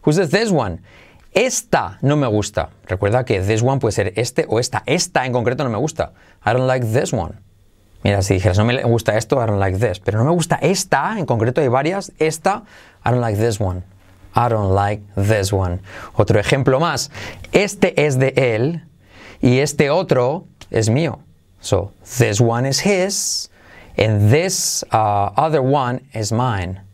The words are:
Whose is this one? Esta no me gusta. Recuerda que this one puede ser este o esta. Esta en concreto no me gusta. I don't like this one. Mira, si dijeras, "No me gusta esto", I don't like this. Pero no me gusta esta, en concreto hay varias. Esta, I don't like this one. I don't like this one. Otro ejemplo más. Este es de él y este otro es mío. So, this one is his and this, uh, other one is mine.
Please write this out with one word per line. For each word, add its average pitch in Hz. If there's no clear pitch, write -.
Whose 160
is 143
this 208
one? 107
Esta 156
no 143
me 139
gusta. 104
Recuerda 104
que 101
this 107
one 131
puede 110
ser 95
este 127
o 110
esta. 120
Esta 143
en 127
concreto 123
no 123
me 104
gusta. 139
I 107
don't 127
like 127
this 113
one. 90
Mira, 98
si 98
dijeras, 92
"No 107
me 120
gusta 117
esto", 120
I 113
don't 101
like 95
this. 107
Pero 107
no 120
me 156
gusta 170
esta, 175
en 165
concreto 120
hay 135
varias. 156
Esta, 160
I 120
don't 123
like 107
this 113
one. 90
I 120
don't 101
like 101
this 101
one. 92
Otro 107
ejemplo 135
más. 156
Este 185
es 135
de 131
él 131
y 127
este 147
otro 147
es 110
mío. 143
So, 95
this 110
one 120
is 135
his 196
and 107
this, 180
uh, 104
other 151
one 127
is 110
mine. 101